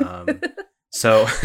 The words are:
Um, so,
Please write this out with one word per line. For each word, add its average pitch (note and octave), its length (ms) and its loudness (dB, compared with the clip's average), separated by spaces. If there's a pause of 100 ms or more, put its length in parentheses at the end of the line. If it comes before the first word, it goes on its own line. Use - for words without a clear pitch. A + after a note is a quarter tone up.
Um, F3+ 340 -8 (520)
so, A2 340 4 (200)